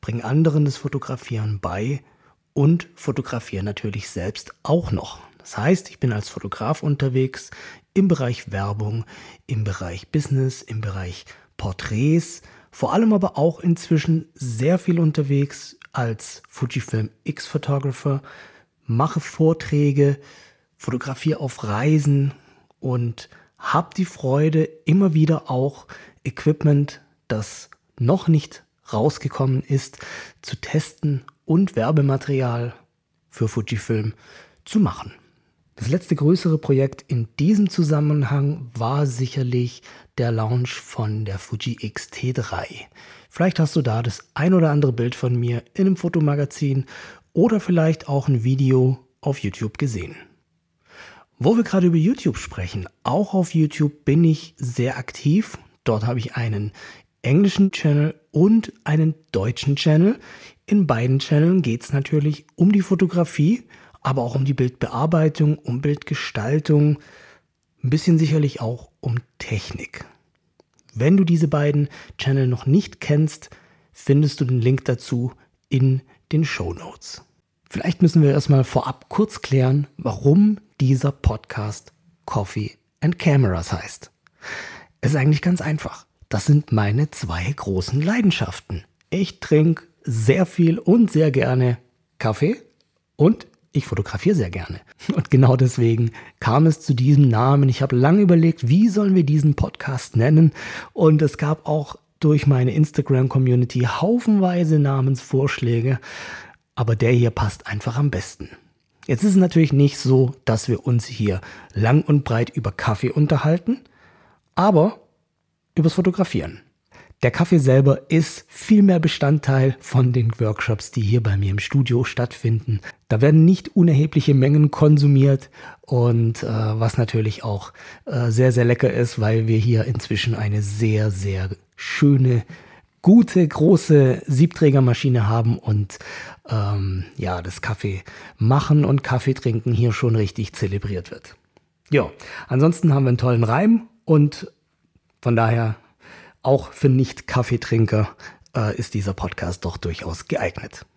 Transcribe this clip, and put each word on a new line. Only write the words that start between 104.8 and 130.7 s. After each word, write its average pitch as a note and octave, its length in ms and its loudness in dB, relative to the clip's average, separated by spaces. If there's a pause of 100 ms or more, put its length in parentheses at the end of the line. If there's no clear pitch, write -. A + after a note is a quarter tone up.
Aber A2+ 220 0
der A#2 160 2
hier A#2+ 180 4
passt - 360 -4
einfach A2+ 320 -6
am C#3+ 120 2
besten. - 380 -10 (580)
Jetzt A#2+ 180 0
ist G#3 80 4
es F#3 40 6
natürlich E3+ 380 4
nicht C#3+ 240 4
so, C3 360 2 (120)
dass A2+ 220 -2
wir - 180 -2
uns A#2+ 180 0
hier G2+ 380 -4 (320)
lang A#2 280 2
und D3 220 2
breit A#2 240 -2
über A2+ 240 -6
Kaffee - 380 -2
unterhalten, D#3+ 720 0 (720)
aber F#3 440 2 (760)
übers D#3+ 200 2
Fotografieren. F3+ 680 -2 (600)
Der B2 80 4
Kaffee F3 280 2
selber C3+ 520 4
ist - 380 -2
viel - 340 2
mehr F#3 180 6
Bestandteil C#3 800 0
von B2 340 2
den A#2 260 0
Workshops, G#2+ 520 -4
die A#2 100 -2
hier A2 200 2
bei G#2 140 0
mir G2 140 0
im G2+ 80 -2
Studio B2 460 0
stattfinden. A2+ 760 -4 (280)
Da A2 120 0
werden D3+ 240 6
nicht - 320 2
unerhebliche D#3 580 4
Mengen C#3+ 360 4
konsumiert C#3+ 800 4 (320)
und, A#2 600 0
äh, - 40 -6
was A2 500 -2
natürlich A2 480 -2
auch, G2+ 300 -6 (320)
äh, B2 240 -2
sehr, B2+ 220 4
sehr A#2+ 120 2
lecker A#2+ 280 2
ist, A#2 280 -2
weil A2 260 0
wir A2 120 2
hier A2 260 2
inzwischen A2+ 500 -4
eine G#2 280 -2
sehr, G#2+ 480 0